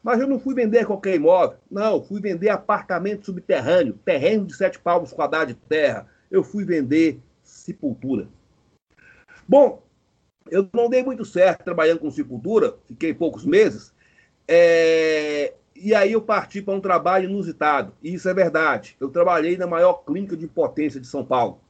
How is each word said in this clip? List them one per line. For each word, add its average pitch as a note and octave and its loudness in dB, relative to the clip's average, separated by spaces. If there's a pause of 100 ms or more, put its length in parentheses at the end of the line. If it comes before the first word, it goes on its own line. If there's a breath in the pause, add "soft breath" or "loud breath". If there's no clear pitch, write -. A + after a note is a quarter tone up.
Mas A3+ 0
eu C#4 -2
não C4+ 0
fui C4 -6
vender A3+ 2
qualquer G3 -2
imóvel. E3 4 (120)
Não, G3 -2
fui G3+ -10
vender F#3+ -2
apartamento G3+ -2
subterrâneo, E3+ 0
terreno F#3 0
de D#3+ -14
sete F#3 -2
palmos E3+ -2
quadrados D3 -4
de - -20
terra. C#3 0 (240 soft breath)
Eu F#3 0
fui G#3 -8
vender D#3 0 (220)
sepultura. - -8 (1200 soft breath)
Bom, B3 4 (680)
eu F#3+ -2
não A#3 0
dei B3+ 2
muito B3 -6
certo F3+ 0
trabalhando E3+ 0
com D3+ -6
sepultura, C3+ -2 (100)
fiquei D#3 -6
poucos A#2 -6
meses, E3 2 (560 soft breath)
é, D#3+ 2 (200)
e G3+ 0
aí G#3 4
eu A3 0
parti G3+ -4
pra G3 -4
um F#3+ -4
trabalho F#3 0
inusitado, D#3 -2 (100)
e E3+ -8
isso F#3 -4
é F#3 0
verdade. D#3+ 0
Eu C3+ -4
trabalhei E3+ 2
na F#3 -4
maior F3 2
clínica F3+ -6
de D#3+ -12
potência D3 -4
de B2 -18
São C#3 -8
Paulo. A#2+ -2